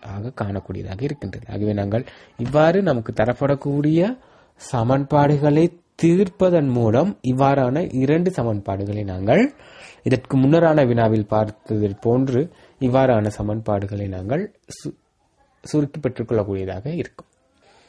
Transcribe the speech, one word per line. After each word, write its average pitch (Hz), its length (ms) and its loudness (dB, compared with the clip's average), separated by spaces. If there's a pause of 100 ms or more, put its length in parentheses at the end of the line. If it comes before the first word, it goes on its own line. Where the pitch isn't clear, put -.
ஆக 104 320 -10 (120)
காணக்கூடியதாக 95 580 -8
இருக்கின்றது. 143 460 -8
ஆகவே 104 240 -4
நாங்கள் 104 340 -2 (300)
இவ்வாறு 151 460 2
நமக்கு 123 300 -2
தரப்படக்கூடிய 143 1040 0 (540)
சமன்பாடுகளை 143 1120 2 (200)
தீர்ப்பதன் 175 680 2
மூலம் 120 480 2 (100)
இவ்வாறான 139 680 2
இரண்டு 151 360 2
சமன்பாடுகளை 104 720 -4
நாங்கள் 107 500 2 (480)
இதற்கு 131 360 0
முன்னரான 156 480 4
வினாவில் 113 400 2
பார்த்தது 107 720 -2
போன்று 131 500 0 (300)
இவ்வாறான 123 580 2
சமன்பாடுகளை 104 720 -4
நாங்கள் 104 460 -6 (120)
சு-, - 280 -14 (680)
சுருக்கி 147 380 -4
பெற்றுக்கொள்ளக்கூடியதாக 101 840 -4
இருக்கும். 156 400 -10 (600)